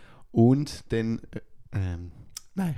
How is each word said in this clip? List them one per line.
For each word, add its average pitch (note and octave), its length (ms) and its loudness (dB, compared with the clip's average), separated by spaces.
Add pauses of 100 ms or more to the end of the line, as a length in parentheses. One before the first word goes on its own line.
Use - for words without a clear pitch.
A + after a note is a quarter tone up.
(320)
Und C3 600 4
dann, A2+ 260 -2 (120)
äh, G#2 100 -10 (320)
ähm, F2 400 -4 (420)
nein, F3+ 220 -2